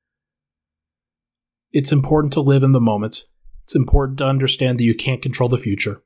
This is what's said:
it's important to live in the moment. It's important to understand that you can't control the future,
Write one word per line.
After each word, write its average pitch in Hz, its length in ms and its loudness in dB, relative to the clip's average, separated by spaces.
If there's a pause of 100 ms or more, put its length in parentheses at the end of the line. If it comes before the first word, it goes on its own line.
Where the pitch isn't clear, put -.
(1700)
it's 139 200 -2
important 147 420 0
to 160 80 0
live 135 220 2
in 135 80 4
the 131 100 4
moment. 110 440 -2 (380)
It's - 120 -4
important 135 420 0
to 139 80 -2
understand 131 540 0
that 123 40 0
you 117 120 2
can't 127 260 -4
control 123 280 -2
the 123 80 0
future, 98 480 -4